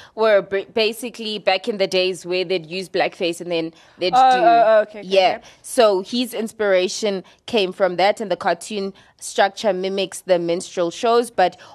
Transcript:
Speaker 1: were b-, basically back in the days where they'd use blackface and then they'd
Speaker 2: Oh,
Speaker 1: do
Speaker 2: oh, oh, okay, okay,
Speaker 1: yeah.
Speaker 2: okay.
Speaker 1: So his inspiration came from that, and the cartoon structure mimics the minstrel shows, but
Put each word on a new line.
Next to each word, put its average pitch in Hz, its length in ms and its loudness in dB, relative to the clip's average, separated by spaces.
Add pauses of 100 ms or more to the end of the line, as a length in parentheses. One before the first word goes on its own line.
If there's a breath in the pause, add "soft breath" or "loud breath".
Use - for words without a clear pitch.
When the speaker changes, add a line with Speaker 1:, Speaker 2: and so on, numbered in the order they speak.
(160 loud breath)
Speaker 1:
were 214 260 2
b-, 196 320 -4
basically 220 680 -4
back 190 280 -2
in 220 100 -4
the 190 100 0
days 185 380 -2
where 180 200 -2
they'd 170 200 -4
use 175 220 -10
blackface 170 540 -4
and 175 100 -10
then 165 220 -4 (240 soft breath)
they'd 180 180 -2
Speaker 2:
Oh, 254 160 6
Speaker 1:
do 254 60 4
Speaker 2:
oh, 233 280 6
oh, 220 180 6
okay, 214 160 -16
okay, 196 100 -14
Speaker 1:
yeah. 185 300 4
Speaker 2:
okay. - 80 -20 (140 loud breath)
Speaker 1:
So 208 380 2
his 240 340 -4
inspiration 196 920 -2 (220 soft breath)
came 190 260 -2
from 180 240 -2
that, 196 240 2
and 202 100 -4
the 175 60 -4
cartoon 196 560 -6 (260 soft breath)
structure 202 540 0
mimics 190 480 -4
the 180 180 2
minstrel 170 500 -4
shows, 233 400 0
but 180 300 0 (160 loud breath)